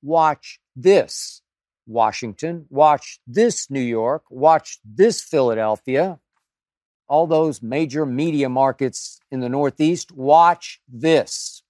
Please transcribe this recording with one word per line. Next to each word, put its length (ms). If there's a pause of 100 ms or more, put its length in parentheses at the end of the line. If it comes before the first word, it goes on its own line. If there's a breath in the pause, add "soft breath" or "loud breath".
watch 580 (160)
this, 640 (440)
Washington, 800
watch 580
this, 440
New 100
York, 500
watch 540
this, 380
Philadelphia, 1000 (880)
all 180
those 360
major 440
media 440
markets 680 (100)
in 100
the 80
Northeast, 640
watch 760
this. 840